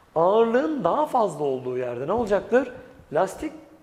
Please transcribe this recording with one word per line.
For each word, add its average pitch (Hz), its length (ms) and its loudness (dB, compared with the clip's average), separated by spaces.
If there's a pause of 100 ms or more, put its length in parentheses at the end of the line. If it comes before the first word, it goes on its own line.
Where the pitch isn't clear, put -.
(160)
ağırlığın 226 680 4
daha 220 220 2
fazla 202 380 -2
olduğu 127 340 -4
yerde 123 300 -6
ne 170 40 -4
olacaktır? 220 600 0 (420)
Lastik 185 380 -2 (320)